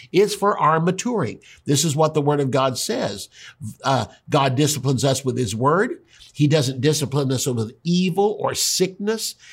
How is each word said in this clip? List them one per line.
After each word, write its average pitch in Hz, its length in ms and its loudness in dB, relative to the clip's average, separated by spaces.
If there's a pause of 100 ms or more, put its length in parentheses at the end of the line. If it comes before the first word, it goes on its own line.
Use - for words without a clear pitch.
(100)
it's 196 240 4
for 196 240 0
our 156 220 4
maturing. 185 580 -2 (260)
This 143 200 2
is 151 100 0
what 156 200 2
the 151 80 2
Word 143 180 2
of 135 100 0
God 131 260 0
says. 104 520 -6 (560)
Uh, 131 220 0 (220)
God 139 280 2
disciplines 131 480 0
us 135 200 0
with 123 140 -2
his 113 160 -2
word. 160 460 0 (320)
He 147 160 2
doesn't 135 320 0
discipline 143 500 0
us 127 160 -2
with 117 380 -4
evil 180 560 0
or 127 160 -2
sickness. 202 800 -2 (160)